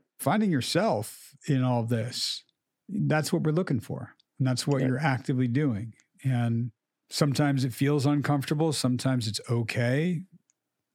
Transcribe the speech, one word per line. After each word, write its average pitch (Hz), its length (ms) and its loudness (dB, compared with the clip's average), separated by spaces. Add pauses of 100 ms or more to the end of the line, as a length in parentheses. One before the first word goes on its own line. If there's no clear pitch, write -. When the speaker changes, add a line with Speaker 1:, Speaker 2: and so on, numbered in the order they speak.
(180)
Speaker 1:
Finding 214 320 0
yourself 156 840 -2 (120)
in 131 160 2
all 123 200 2
this, 117 640 -4 (440)
that's 151 420 0
what 160 120 0
we're 156 80 0
looking 151 280 0
for. - 360 -10 (240)
And 131 80 2
that's 127 180 -2
what 139 160 2
Speaker 2:
Right. 131 60 0
Speaker 1:
you're 127 120 0
actively 143 480 0
doing. 117 460 0 (300)
And 120 480 0 (380)
sometimes 139 560 2
it 120 80 -2
feels 143 320 2
uncomfortable. 147 680 0
Sometimes 123 540 0
it's 104 220 -4
okay. 131 760 0 (720)